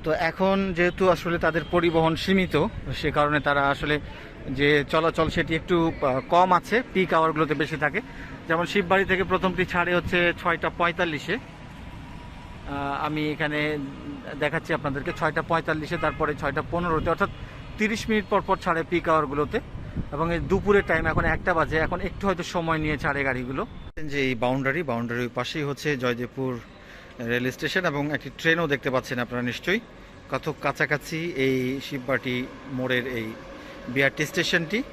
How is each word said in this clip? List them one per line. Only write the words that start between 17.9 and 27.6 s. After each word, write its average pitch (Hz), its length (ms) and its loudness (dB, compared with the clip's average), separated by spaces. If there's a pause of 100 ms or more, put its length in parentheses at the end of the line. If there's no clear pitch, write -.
মিনিট 214 200 2
পর 196 120 4
পর 190 160 2
ছাড়ে 165 320 0
পিক 170 200 2
আওয়ারগুলোতে। 147 500 2 (520)
এবং 165 220 0
এই 170 60 0
দুপুরের 190 480 4
টাইম, 160 200 2
এখন 165 180 2
একটা 160 280 2
বাজে, 156 240 2
এখন 175 240 0
একটু 190 260 -4
হয়তো 180 160 0
সময় 165 340 0
নিয়ে 151 200 -2
ছাড়ে 143 260 0
গাড়িগুলো। 131 440 -2 (360)
যে 139 180 -2
এই 131 140 2
বাউন্ডারি, 135 480 0
বাউন্ডারির 120 460 -2
পাশেই 123 340 -4
হচ্ছে 143 340 -2
জয়দেবপুর 123 640 -2 (600)
রেল 123 320 0
স্টেশন 170 340 -2